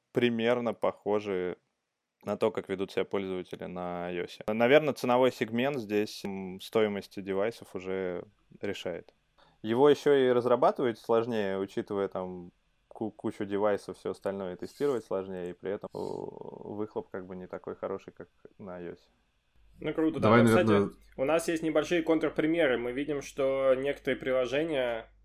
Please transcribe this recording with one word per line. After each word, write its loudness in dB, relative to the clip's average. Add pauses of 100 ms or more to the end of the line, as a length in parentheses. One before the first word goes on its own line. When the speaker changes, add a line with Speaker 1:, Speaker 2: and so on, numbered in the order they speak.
(140)
Speaker 1:
примерно 2
похожи -2 (640)
на -4
то, 2
как -6
ведут -4
себя -2
пользователи -6
на -6
iOS. -8 (100)
Наверное, 6
ценовой 4
сегмент -2
здесь, -2
м, -10
стоимости -2
девайсов -4
уже -6 (360)
решает. -8 (480)
Его 4
еще 4
и 4
разрабатывать 2
сложнее, 0
учитывая -4
там -10 (360)
ку-, -8
кучу -8
девайсов, 0
все -6
остальное, -6
и -12
тестировать -4
сложнее, -6
и -12
при -8
этом, -8
э, -10
выхлоп -10
как -10
бы -12
не -12
такой -10
хороший, -8
как -18 (300)
на -12
iOS. -12 (800)
Speaker 2:
Ну, -4
круто, 0
да. -2
Speaker 3:
Давай, 8
Speaker 2:
Но, 8
кстати, 6
Speaker 3:
наверное 4 (260)
Speaker 2:
у -2
нас 2
есть 0
небольшие 2
контрпримеры. 2
Мы -4
видим, -4
что 2
некоторые 0
приложения 0 (180)